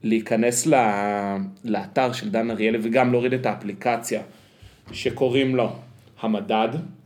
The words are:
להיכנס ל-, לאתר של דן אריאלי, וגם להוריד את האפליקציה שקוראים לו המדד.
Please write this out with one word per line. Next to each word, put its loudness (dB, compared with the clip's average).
להיכנס 2
ל-, 2
לאתר 0
של -6
דן 0
אריאלי, 0
וגם 2
להוריד 2
את -2
האפליקציה -4
שקוראים 0
לו 2
המדד. 0